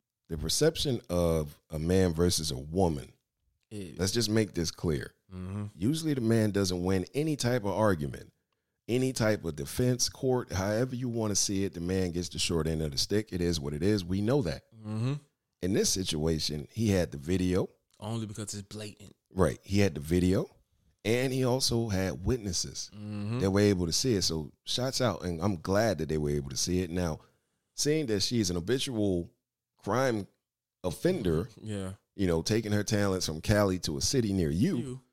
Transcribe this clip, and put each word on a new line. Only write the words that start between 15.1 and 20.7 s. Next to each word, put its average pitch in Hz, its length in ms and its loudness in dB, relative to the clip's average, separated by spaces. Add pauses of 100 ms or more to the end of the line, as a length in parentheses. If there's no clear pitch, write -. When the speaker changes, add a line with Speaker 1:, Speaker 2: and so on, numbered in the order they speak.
Speaker 1:
In 92 100 0
this 202 180 2
situation, 78 800 -2
he 113 200 0
had 87 200 2
the 71 80 -10
video. 92 500 0 (300)
Speaker 2:
Only 110 280 -8
because 104 280 -10
it's 101 80 -10
blatant. 104 540 -16 (180)
Speaker 1:
Right. 82 300 2
He 101 160 2
had 95 140 4
the 76 60 -6
video, 90 480 2 (560)